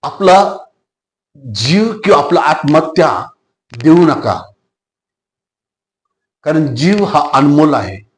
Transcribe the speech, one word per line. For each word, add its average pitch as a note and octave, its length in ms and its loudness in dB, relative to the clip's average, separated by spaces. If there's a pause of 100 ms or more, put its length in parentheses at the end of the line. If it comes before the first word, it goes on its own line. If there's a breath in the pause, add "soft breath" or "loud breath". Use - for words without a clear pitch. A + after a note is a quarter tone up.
आपला F#3+ 540 2 (960)
जीव G3 500 -2
किंवा F3 180 2
आपला E3+ 180 0
आत्महत्या D#3 840 0 (560)
देऊ D#3 140 6
नका, C3 560 0 (1900)
कारण D#3 320 -2
जीव F#3+ 300 0
हा - 280 -2
अनमोल D3 420 2
आहे. G2 440 -8